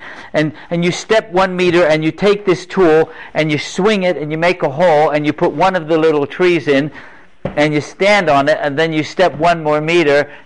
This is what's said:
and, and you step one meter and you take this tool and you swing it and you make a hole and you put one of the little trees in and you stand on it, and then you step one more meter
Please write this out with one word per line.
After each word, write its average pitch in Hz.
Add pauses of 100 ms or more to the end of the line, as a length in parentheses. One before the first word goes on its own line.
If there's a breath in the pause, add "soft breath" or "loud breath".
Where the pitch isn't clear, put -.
(340 loud breath)
and, 156 (200 loud breath)
and 170
you 175
step 220
one 185
meter 180
and 156
you 156
take 202
this -
tool 160 (240 loud breath)
and 156
you 143
swing 196
it 180
and 147
you 156
make 175
a 156
hole 151
and 147
you 147
put 175
one 185
of 160
the 165
little 151
trees 170
in 143 (520 loud breath)
and 151
you 147
stand 190
on 139
it, 156
and 143
then 160
you 156
step 170
one 165
more 151
meter 151 (140 loud breath)